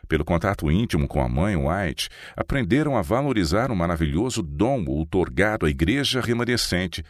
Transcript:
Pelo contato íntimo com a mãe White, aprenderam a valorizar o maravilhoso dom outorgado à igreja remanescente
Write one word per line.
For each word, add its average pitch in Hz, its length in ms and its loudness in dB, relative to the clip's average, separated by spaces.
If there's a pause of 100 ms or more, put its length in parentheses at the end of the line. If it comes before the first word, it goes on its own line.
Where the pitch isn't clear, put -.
Pelo 73 160 2
contato 85 480 0
íntimo 85 340 2
com 69 160 0
a 62 60 0
mãe 82 300 0
White, 78 500 -2 (260)
aprenderam 135 640 0
a 107 60 0
valorizar 110 680 2
o 117 60 -2
maravilhoso 85 680 0
dom 90 460 0
outorgado 80 800 0
à 78 40 4
igreja 120 520 0
remanescente 110 880 -2